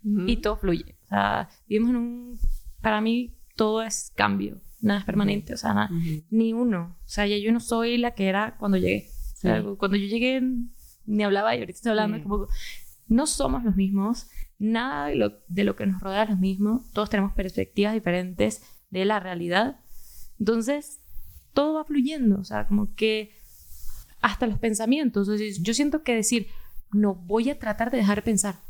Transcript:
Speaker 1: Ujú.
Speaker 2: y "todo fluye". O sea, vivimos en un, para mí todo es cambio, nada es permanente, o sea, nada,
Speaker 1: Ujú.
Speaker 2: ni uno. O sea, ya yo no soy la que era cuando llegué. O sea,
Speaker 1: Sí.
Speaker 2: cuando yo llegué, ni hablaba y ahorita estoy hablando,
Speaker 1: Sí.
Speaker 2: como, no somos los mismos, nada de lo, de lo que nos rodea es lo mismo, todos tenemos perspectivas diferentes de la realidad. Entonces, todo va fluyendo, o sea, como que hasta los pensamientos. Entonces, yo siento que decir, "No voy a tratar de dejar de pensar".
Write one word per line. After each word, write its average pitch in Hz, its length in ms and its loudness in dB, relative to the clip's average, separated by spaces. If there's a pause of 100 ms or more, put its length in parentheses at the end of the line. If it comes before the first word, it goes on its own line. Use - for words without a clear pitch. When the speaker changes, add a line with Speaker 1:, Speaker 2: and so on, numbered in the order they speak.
Speaker 1:
Ujú. 208 240 2
Speaker 2:
y 226 100 4
"todo 214 180 0
fluye". 175 400 -2 (100)
O - 20 -20
sea, 202 400 0 (180)
vivimos 220 240 2
en 247 60 2
un, 240 420 -6 (420)
para 214 200 2
mí 233 360 0 (200)
todo 220 260 2
es 220 320 -8
cambio, 202 460 0 (200)
nada 202 200 2
es 196 60 -12
permanente, 202 480 0
o - 20 -8
sea, 220 180 0
nada, 208 180 2
Speaker 1:
Ujú. 165 380 -2
Speaker 2:
ni 226 220 2
uno. 214 520 -2
O - 40 -16
sea, 208 180 0
ya 208 100 0
yo 208 160 0
no 240 80 4
soy 233 380 0
la 240 140 0
que 196 160 0
era 208 300 0
cuando 196 200 2
llegué. 185 300 0 (260)
O - 40 -16
sea, 208 220 2
Speaker 1:
Sí. 208 60 -4 (100)
Speaker 2:
cuando 196 200 0
yo 202 100 0
llegué, 247 340 0 (640)
ni 208 200 0
hablaba 202 320 2
y - 20 -4
ahorita 185 180 -8
estoy - 140 -2
hablando, 214 280 2
Speaker 1:
Sí. 151 40 -8
Speaker 2:
como, 202 240 -2 (600)
no 233 180 4
somos 269 380 0
los 208 100 2
mismos, 196 540 0 (300)
nada 254 500 -2
de 285 80 -2
lo, 208 160 0 (160)
de 190 160 0
lo 202 100 0
que - 120 -4
nos 190 140 -2
rodea 190 220 -2
es 214 80 0
lo 202 60 2
mismo, 196 560 0
todos 214 180 -2
tenemos 196 220 0
perspectivas 196 600 -2
diferentes 185 680 0 (260)
de 185 160 -2
la 208 160 2
realidad. 180 600 0 (580)
Entonces, 226 640 0 (520)
todo 302 220 2
va 311 100 -4
fluyendo, 277 540 2
o 190 60 -6
sea, 208 220 -2
como 202 280 2
que 214 380 -2 (880)
hasta - 240 0
los 208 120 -2
pensamientos. 226 720 2
Entonces, 208 340 -2
yo 220 120 0
siento 294 280 0
que 247 120 0
decir, 226 320 2 (460)
"No 202 220 4
voy 202 360 0
a 294 80 -6
tratar 226 320 -2
de 254 80 2
dejar 202 180 4
de 208 60 -4
pensar". 202 480 0